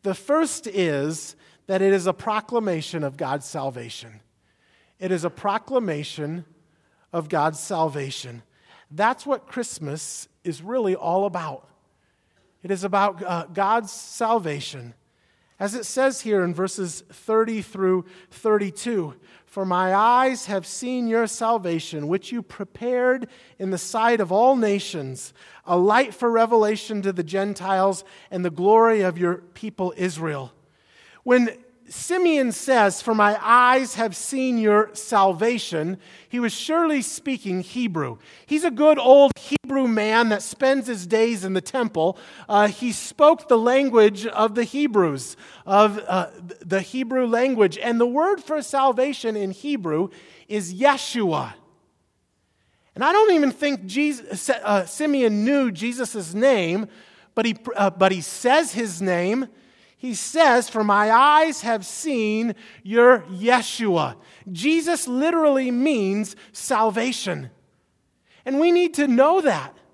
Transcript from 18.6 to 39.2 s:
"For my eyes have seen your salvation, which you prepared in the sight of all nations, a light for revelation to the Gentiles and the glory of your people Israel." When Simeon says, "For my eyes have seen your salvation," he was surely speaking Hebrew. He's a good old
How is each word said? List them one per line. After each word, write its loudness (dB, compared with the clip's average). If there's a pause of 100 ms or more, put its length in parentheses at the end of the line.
"For -6
my 0
eyes 2
have -4
seen -6
your 0
salvation, -4
which -4
you -6
prepared -4 (320)
in -4
the -4
sight 0
of -2
all 4
nations, -4 (320)
a 0
light 2
for -2
revelation 0
to -2
the -6
Gentiles -2 (260)
and -6
the -2
glory 4
of -2
your 0
people -10
Israel." -6 (680)
When 2 (320)
Simeon 0
says, 2
"For -2
my 4
eyes 4
have -4
seen -4
your 4
salvation," 0 (320)
he -6
was -2
surely 0
speaking -6
Hebrew. -6 (260)
He's -2
a 2
good 4
old 8